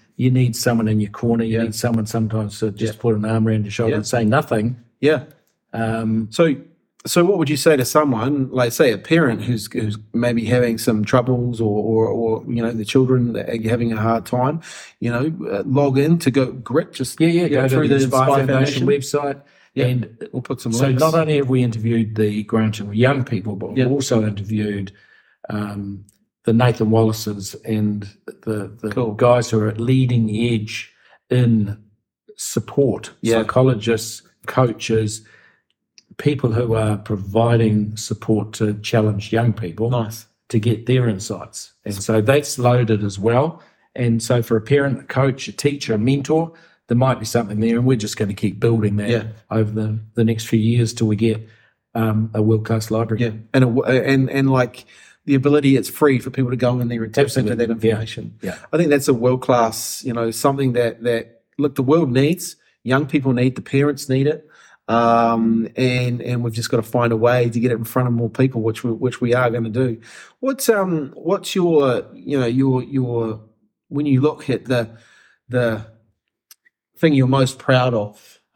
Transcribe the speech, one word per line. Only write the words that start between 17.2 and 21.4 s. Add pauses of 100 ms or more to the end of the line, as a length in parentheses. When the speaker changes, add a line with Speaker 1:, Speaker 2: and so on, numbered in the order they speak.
Speaker 1:
yeah,
Speaker 2:
you
know,
Speaker 1:
go
to
Speaker 2:
through
Speaker 1:
the
Speaker 2:
the
Speaker 1:
Inspire
Speaker 2:
Inspire
Speaker 1:
Foundation
Speaker 2:
Foundation?
Speaker 1:
website. (320)
Speaker 2:
Yeah.
Speaker 1:
And
Speaker 2:
We'll
put
some
Speaker 1:
so
Speaker 2:
links.
Speaker 1:
not
only
have